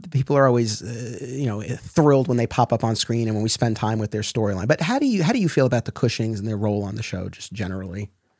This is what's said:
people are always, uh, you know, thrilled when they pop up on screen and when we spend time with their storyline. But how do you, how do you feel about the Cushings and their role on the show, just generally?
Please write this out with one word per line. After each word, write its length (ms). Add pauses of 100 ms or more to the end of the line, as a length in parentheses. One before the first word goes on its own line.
(120)
people 260
are 100
always, 340
uh, 440
you 200
know, 160
thrilled 680
when 80
they 100
pop 240
up 140
on 100
screen 320
and 80
when 80
we 60
spend 260
time 240
with 120
their 100
storyline. 460
But 120
how 180
do 80
you, 180
how 100
do 60
you 100
feel 160
about 200
the 80
Cushings 460
and 80
their 100
role 260
on 120
the 80
show, 260
just 240
generally? 560 (300)